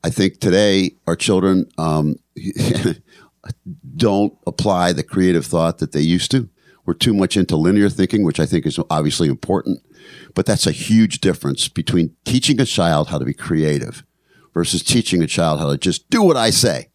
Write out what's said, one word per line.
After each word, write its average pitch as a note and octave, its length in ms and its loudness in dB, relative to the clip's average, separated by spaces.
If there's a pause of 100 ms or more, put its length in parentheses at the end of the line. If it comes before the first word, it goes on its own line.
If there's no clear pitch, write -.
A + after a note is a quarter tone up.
I - 80 -4
think F#2+ 280 0
today G2 580 2 (100)
our E2+ 100 -2
children, F#2+ 480 2 (140)
um, D#2 380 0 (200)
<laughs> - 80 -14 (1500)
don't G#2 380 2 (120)
apply F2+ 460 0
the D2+ 100 -2
creative F2+ 440 2
thought E2 320 0
that D#2 140 -6
they D2 80 -2
used E2 320 0
to. B2 160 0 (380)
We're F2 80 -2
too A#2 200 0
much F#2+ 220 0
into F#2 200 0
linear G2 320 4
thinking, G2 360 0
which F2+ 160 -2
I D#2 60 2
think E2 200 -2
is D#2 120 -2 (120)
obviously D#2 380 0
important. - 520 -4 (540)
But F#2+ 120 -2
that's - 200 0
a - 60 0
huge A2 480 2
difference D2 480 -2
between - 460 -2 (100)
teaching B2+ 360 0
a C3 60 2
child D#2+ 420 0
how D#2 100 -6
to B1+ 60 -6
be C2 80 -4
creative D2+ 720 -2 (480)
versus E2+ 300 -2
teaching F#2 400 0
a D#2+ 40 0
child D#2 340 0
how D2+ 100 -2
to C#2+ 80 0
just - 320 -4
do A3 120 2
what E3+ 140 6
I A2+ 140 4
say F#2 440 0